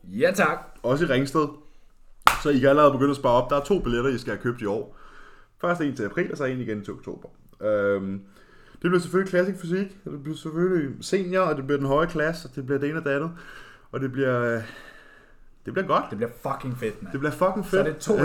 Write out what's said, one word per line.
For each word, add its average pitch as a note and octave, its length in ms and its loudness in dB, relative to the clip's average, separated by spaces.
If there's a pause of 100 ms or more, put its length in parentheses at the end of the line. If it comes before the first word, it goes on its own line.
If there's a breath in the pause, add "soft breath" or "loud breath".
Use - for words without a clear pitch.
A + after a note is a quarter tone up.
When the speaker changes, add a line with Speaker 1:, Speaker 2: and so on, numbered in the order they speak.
Speaker 1:
Ja, A#2 300 2
tak. F3 240 2 (240)
Speaker 2:
Også C#3 220 2
i D#3+ 40 0
Ringsted. C#3 380 2 (960)
Så D#3 80 0
I C#3 80 6
kan C3+ 100 6
allerede C#3+ 240 8
begynde C3+ 180 2
at C#3 60 0
spare B2+ 160 2
op. B2 180 4
Der D3 60 2
er C#3+ 80 0
to G3 140 2
billetter, A#2+ 320 0
I A#2+ 80 0
skal B2 140 -6
have G2+ 100 -6
købt A#2+ 180 -2
i A2 60 -4
år. G2+ 300 -4 (640 loud breath)
Først F3 200 0
en C#3+ 160 -2
til A2 80 -4
april, - 280 -4
og - 60 -10
så C#3+ 60 -4
en B2+ 160 -2
igen G#2+ 240 -6
til - 100 -10
oktober. - 340 -14 (340)
Øhm, G2+ 580 0 (520 loud breath)
det - 180 -2
bliver F3+ 80 6
selvfølgelig F#3 320 0
Classic F#3 300 0
Fysik, F#3+ 440 -4
og D3 80 -10
det C#3+ 100 -10
bliver D3+ 140 -8
selvfølgelig D#3+ 680 -2
senior, F#3 380 0
og D#3 140 2
det C3+ 100 -6
bliver C#3+ 120 2
den C3+ 80 0
høje D3 200 4
klasse, E3 420 -2
og - 80 -14
det C3+ 100 -8
bliver C#3 120 2
det C#3+ 100 -2
ene D#3 100 -4
og D#3 60 -6
det C#3+ 60 0
andet. D3 200 0 (640 loud breath)
Og C3 80 -4
det C3 120 -2
bliver, B2+ 300 2
øh, A#2 200 0 (1040 loud breath)
det A2+ 60 -8
bliver F3+ 140 -2
godt. D3+ 240 2
Speaker 1:
Det G#2 80 -8
bliver A#2 120 -2 (120)
fucking C3 360 -6
fedt, A2 240 -6
mand. F2+ 100 -14
Speaker 2:
Det C3 80 -4
bliver D3 120 -2
fucking F#3+ 340 0
Speaker 1:
Så F#3+ 120 2
er F3+ 60 4
Speaker 2:
fedt. D#3 100 -2
Speaker 1:
det - 100 -14
to A3 100 2
og - 100 4